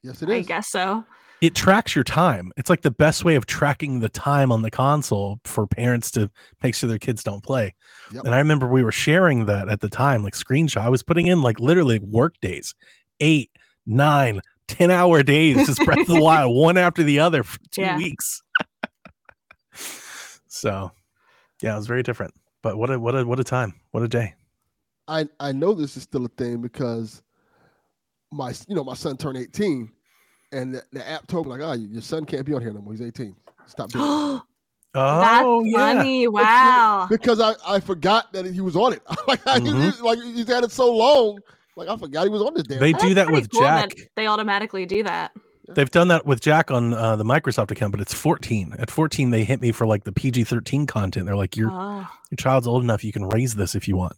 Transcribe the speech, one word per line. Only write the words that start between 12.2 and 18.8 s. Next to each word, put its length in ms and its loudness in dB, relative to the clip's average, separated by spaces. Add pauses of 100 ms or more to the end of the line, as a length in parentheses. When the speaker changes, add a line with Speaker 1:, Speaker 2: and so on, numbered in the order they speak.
Speaker 3:
days, 320 -8 (460)
eight, 300 2 (360)
nine, 560 2 (260)
ten 220 2
hour 320 6
days, 440 4
just 180 0
Breath 160 2
of 60 2
the 140 4
Speaker 2:
<laughs> 0 -
Speaker 3:
Wild, 360 4
one 200 6
after 280 2
the 160 4
other 240 2
for 140 -14 (120)
two 120 -6
Speaker 2:
Yeah. 140 -2
Speaker 3:
weeks. 520 -8
<laughs> 1300 -18 (720)